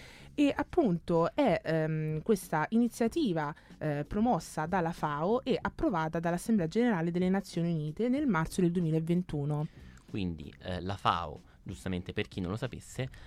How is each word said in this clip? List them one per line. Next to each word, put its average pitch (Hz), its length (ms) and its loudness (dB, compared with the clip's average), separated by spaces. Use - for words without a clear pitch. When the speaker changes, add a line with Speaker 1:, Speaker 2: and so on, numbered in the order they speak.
Speaker 1:
E 285 220 4
appunto 175 800 2
è, 240 280 4
ehm, 156 600 0
questa 170 480 2
iniziativa, 226 840 0
eh, 147 300 -2
promossa 208 580 0
dalla 170 260 0
fao 165 520 0
e 233 160 2
approvata 175 580 0
dall'Assemblea 170 500 2
Generale 196 440 2
delle 180 160 2
Nazioni 185 440 0
Unite 156 360 -2
nel 285 180 0
marzo 170 340 2
del 175 120 6
duemilaventuno. 160 920 0
Speaker 2:
Quindi, 87 440 -4
eh, 90 180 -4
la 95 160 -4
fao, 87 460 0
giustamente 92 500 -6
per 104 140 -2
chi - 140 -10
non 87 100 -4
lo 104 60 -4
sapesse, - 520 -8